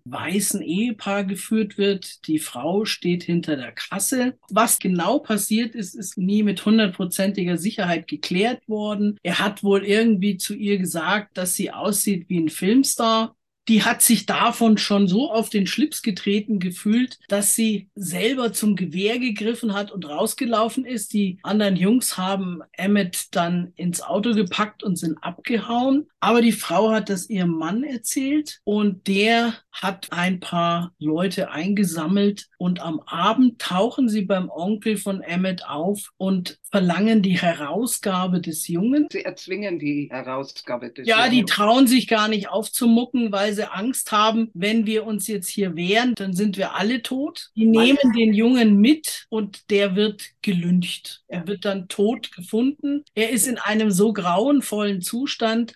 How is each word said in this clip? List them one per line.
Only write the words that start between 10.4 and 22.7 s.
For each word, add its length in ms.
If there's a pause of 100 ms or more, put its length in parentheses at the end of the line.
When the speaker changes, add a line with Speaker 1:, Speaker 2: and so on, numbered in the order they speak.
Speaker 1:
ihr 240
gesagt, 580
dass 200
sie 160
aussieht 580
wie 120
ein 80
Filmstar. 840 (320)
Die 160
hat 180
sich 240
davon 540
schon 280
so 240
auf 200
den 160
Schlips 340
getreten 560
gefühlt, 680
dass 260
sie 400
selber 580
zum 240
Gewehr 440
gegriffen 560
hat 160
und 180
rausgelaufen 760
ist. 280
Die 300
anderen 320
Jungs 420
haben 440 (100)